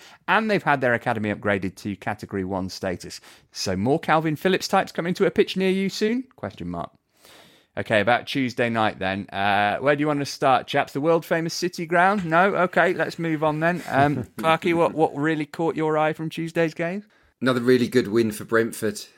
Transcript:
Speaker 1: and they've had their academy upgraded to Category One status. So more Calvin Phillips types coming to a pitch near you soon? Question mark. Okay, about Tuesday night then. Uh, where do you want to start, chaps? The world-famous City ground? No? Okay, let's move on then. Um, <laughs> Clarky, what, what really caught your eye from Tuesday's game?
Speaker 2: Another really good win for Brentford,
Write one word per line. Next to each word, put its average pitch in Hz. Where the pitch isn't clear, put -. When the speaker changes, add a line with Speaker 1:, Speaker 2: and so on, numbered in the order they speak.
Speaker 1:
and 214
they've 185
had 147
their 123
academy 110
upgraded 98
to 104
Category 98
One 92
status. -
So 95
more 131
Calvin 160
Phillips 185
types 190
coming 175
to 190
a 175
pitch -
near 190
you 190
soon? 226
Question 90
mark. 85
Okay, 104
about 113
Tuesday 123
night 110
then. 95
Uh, 101
where 143
do 143
you 151
want 143
to 135
start, 135
chaps? -
The 143
world-famous 165
City 175
ground? 185
No? 175
Okay, 180
let's 151
move 160
on 151
then. 170
Um, 135
<laughs> -
Clarky, 165
what, 165
what 151
really 151
caught 165
your 156
eye 156
from 160
Tuesday's 165
game? 180
Speaker 2:
Another 123
really 123
good 120
win 110
for 104
Brentford, 113